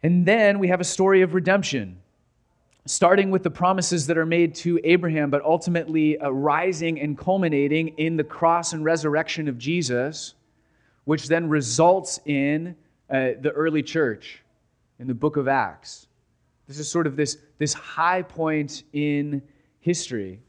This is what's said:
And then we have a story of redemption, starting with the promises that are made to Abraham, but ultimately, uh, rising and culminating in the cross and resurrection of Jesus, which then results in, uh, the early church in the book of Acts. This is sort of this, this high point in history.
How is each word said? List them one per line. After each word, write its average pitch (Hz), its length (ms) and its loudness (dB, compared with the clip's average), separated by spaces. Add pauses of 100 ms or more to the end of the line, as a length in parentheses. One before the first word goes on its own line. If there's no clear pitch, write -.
And 175 240 4
then 202 340 4
we 190 100 2
have 180 120 2
a 175 40 -2
story 190 360 4
of 170 120 2
redemption, 139 680 -2 (840)
starting 196 440 4
with 185 140 0
the 165 80 0
promises 175 560 0
that 160 100 2
are 160 80 2
made 170 300 2
to 170 280 0
Abraham, 160 460 2
but 139 140 0
ultimately, 156 720 0
uh, 147 120 -4
rising 156 720 -2
and 147 180 -4
culminating 160 800 0
in 160 200 -2
the 151 60 -2
cross 165 500 0
and 156 100 -6
resurrection 156 640 -2
of 127 100 -6
Jesus, 135 760 -4 (720)
which 151 220 -2
then 165 220 0
results 151 760 2
in, 147 500 -2 (340)
uh, 131 220 0 (100)
the 147 140 0
early 156 260 0
church 135 600 -4 (560)
in 123 80 -10
the 131 80 -4
book 147 220 -2
of 135 100 -2
Acts. 123 580 -4 (640)
This 139 100 -16
is 151 100 -8
sort 170 200 0
of 139 80 -4
this, 147 240 -2 (180)
this 151 160 -2
high 175 480 0
point 156 640 -4 (100)
in 147 480 -2 (380)
history. 110 680 -4